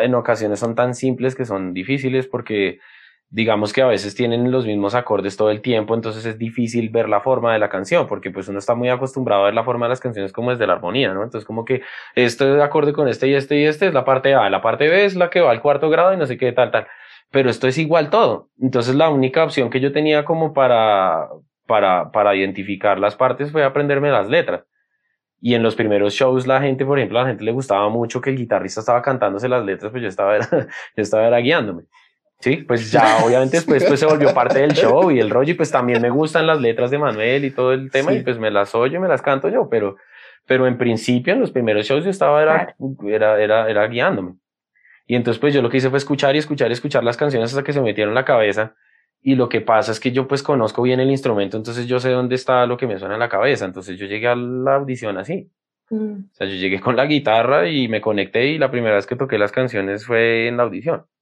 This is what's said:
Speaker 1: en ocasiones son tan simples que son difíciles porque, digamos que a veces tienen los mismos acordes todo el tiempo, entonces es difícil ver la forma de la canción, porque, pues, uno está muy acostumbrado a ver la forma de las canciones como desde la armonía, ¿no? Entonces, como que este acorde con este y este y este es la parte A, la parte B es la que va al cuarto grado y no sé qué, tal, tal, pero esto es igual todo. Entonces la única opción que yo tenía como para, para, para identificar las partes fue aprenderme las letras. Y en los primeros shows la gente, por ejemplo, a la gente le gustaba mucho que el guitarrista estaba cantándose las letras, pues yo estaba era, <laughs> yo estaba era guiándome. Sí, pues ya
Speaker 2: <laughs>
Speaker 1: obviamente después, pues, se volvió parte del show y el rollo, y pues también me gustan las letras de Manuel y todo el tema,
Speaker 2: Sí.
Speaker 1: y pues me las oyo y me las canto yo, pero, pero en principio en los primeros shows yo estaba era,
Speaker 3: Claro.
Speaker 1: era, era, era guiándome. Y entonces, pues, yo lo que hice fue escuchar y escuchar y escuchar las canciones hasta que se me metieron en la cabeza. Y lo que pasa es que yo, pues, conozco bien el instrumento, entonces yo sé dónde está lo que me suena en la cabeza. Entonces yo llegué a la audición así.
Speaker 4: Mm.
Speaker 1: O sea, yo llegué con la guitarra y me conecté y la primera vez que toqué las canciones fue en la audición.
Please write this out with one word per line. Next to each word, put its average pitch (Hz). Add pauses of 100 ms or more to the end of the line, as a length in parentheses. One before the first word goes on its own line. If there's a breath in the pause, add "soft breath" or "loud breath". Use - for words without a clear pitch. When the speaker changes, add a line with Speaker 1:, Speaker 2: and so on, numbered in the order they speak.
Speaker 1:
en 123
ocasiones 107
son 117
tan 123
simples 127
que 127
son 95
difíciles 131
porque, 107 (500 soft breath)
digamos 107
que 131
a 131
veces 104
tienen 120
los 127
mismos 104
acordes 101
todo 107
el 107
tiempo, 113
entonces 110
es 110
difícil 113
ver 113
la 104
forma 120
de 110
la 104
canción, 120
porque, 95
pues, 95
uno 101
está 117
muy 123
acostumbrado 127
a -
ver 101
la 113
forma 120
de 117
las 127
canciones 101
como 120
desde 117
la 90
armonía, 98
¿no? 98
Entonces, 113
como 113
que 127 (340 loud breath)
este 135
acorde 147
con 147
este 120
y 139
este 139
y 147
este 151
es 170
la 135
parte 135
A, 110
la 98
parte 139
B 196
es 190
la 175
que 175
va 139
al 113
cuarto 147
grado 170
y 185
no 156
sé 127
qué, 123
tal, 120
tal, 110 (440 loud breath)
pero 131
esto 117
es 127
igual 156
todo. 156 (100)
Entonces 127
la 160
única 135
opción 135
que 131
yo 139
tenía 151
como 160
para, 107 (380)
para, 92
para 104
identificar 98
las 104
partes 131
fue 156
aprenderme 143
las 101
letras. 127 (800)
Y 120
en 117
los 110
primeros 104
shows 127
la 135
gente, 135
por 139
ejemplo, 113
a 127
la 131
gente 107
le 113
gustaba 104
mucho 117
que 135
el 135
guitarrista 110
estaba 120
cantándose 113
las 123
letras, 98
pues 120
yo 104
estaba 98
era, 117
<laughs> -
yo 110
estaba 110
era 120
guiándome. 120 (580 soft breath)
Sí, 135
pues 113
ya 113
Speaker 2:
<laughs> 113
Speaker 1:
obviamente 131
después, 170
pues, 143
se 156
volvió 147
parte 131
del 147
show 151
y 127
el 107
rollo, 131
y 175
pues 160
también 123
me 120
gustan 156
las 156
letras 123
de 143
Manuel 127
y 131
todo 127
el 131
tema, 139
Speaker 2:
Sí. -
Speaker 1:
y 127
pues 127
me 107
las 101
oyo 135
y 185
me 190
las 143
canto 139
yo, 214
pero, 104 (500 loud breath)
pero 127
en 120
principio 123
en 262
los 226
primeros 110
shows 151
yo 196
estaba 147
era, 160
Speaker 3:
Claro. 131
Speaker 1:
era, 107
era, 110
era 107
guiándome. 117 (760 soft breath)
Y 120
entonces, 120
pues, 143
yo 135
lo 131
que 135
hice 131
fue 135
escuchar 139
y -
escuchar 143
y 120
escuchar 131
las 117
canciones 127
hasta 135
que 147
se 143
me 123
metieron 104
en 113
la 131
cabeza. 110 (480)
Y 135
lo 123
que 113
pasa 110
es 110
que 127
yo, 131
pues, 139
conozco 120
bien 127
el 131
instrumento, 113
entonces 120
yo 123
sé 127
dónde 127
está 127
lo 123
que 135
me 101
suena 98
en 110
la 120
cabeza. 110
Entonces 92
yo 101
llegué 107
a 120
la 127
audición 123
así. 107 (400)
Speaker 4:
Mm. 214
Speaker 1:
O -
sea, 98
yo 98
llegué 95
con 120
la 135
guitarra 135
y 139
me 107
conecté 107
y 156
la 135
primera 113
vez 98
que 120
toqué 127
las 104
canciones 110
fue 117
en 120
la 120
audición. 127 (140)